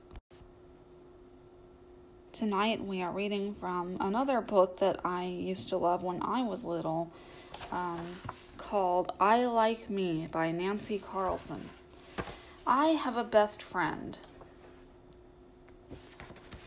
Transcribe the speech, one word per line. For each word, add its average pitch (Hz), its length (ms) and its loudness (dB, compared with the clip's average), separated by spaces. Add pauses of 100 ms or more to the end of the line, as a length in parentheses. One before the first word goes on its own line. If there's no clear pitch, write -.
(2250)
Tonight 214 540 0
we 196 160 -4
are 175 100 -2
reading 202 440 -4
from 180 440 -4
another 240 420 0
book 190 360 4
that 190 260 2
I 180 200 -2
used 180 460 -4
to 190 80 0
love 180 260 2
when 180 180 -4
I 233 220 0
was 202 200 -4
little, 165 480 -4 (600)
um, 175 340 -4 (540)
called 180 600 2
I 220 260 6
Like 226 440 2
Me 175 420 0
by 165 200 0
Nancy 196 480 -2
Carlson. 185 680 -4 (1000)
I 277 220 6
have 285 280 2
a 240 60 0
best 208 400 4
friend. - 560 -2 (2500)